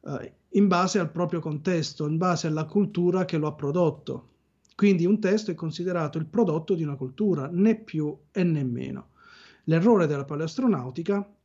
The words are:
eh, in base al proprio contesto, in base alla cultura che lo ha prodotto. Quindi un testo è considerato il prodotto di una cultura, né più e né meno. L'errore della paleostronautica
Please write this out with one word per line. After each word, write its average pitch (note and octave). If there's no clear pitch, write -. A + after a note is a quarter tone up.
eh, -
in G3
base F3+
al D#3+
proprio E3+
contesto, D3+
in D#3
base E3+
alla D#3
cultura F3+
che F3
lo D3+
ha D3+
prodotto. D3+
Quindi F#3
un G#3
testo G#3+
è E3
considerato E3+
il D#3+
prodotto F3+
di E3
una C#3+
cultura, C#3+
né G3+
più D#3
e F#3+
né D#3
meno. C3
L'errore F3
della C#3
paleostronautica E3